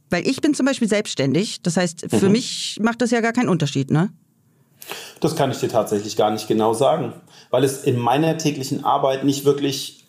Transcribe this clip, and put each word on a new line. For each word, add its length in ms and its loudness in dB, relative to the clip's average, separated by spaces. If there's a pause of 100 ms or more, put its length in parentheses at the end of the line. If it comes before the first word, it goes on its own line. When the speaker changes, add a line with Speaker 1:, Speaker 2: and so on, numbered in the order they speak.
(120)
Speaker 1:
Weil 160 0
ich 120 0
bin 140 2
zum 140 0
Beispiel 200 0
selbstständig. 760 0
Das 140 0
heißt, 320 -2
für 180 4
Speaker 2:
Mhm. 60 6
Speaker 1:
mich 480 -4
macht 200 -2
das 100 0
ja 100 2
gar 120 0
keinen 160 2
Unterschied, 400 0
ne? 200 2 (1120)
Speaker 2:
Das 160 0
kann 140 0
ich 80 -4
dir 120 -2
tatsächlich 460 -2
gar 140 2
nicht 180 -4
genau 260 2
sagen, 400 0 (360)
weil 140 2
es 200 -2
in 140 2
meiner 400 2
täglichen 460 -4
Arbeit 400 0
nicht 220 0
wirklich 640 0